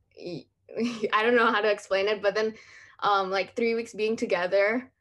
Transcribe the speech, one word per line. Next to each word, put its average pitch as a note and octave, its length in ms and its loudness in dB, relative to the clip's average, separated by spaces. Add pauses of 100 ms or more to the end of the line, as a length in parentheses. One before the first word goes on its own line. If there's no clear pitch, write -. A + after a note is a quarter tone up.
(180)
y-, E3+ 280 -12 (280)
<laughs> - 20 -14 (360)
I G#3+ 100 4
don't A#3+ 140 4
know A3+ 160 4
how G#3 80 0
to G#3+ 100 2
explain G3 380 -2
it, G#3 140 -2
but G3 120 2
then, A3 200 -2 (460)
um, G3 300 2
like, F#3+ 240 -2
three A#3 200 0
weeks A3+ 180 -6
being G#3+ 240 -2
together G3 760 0 (100)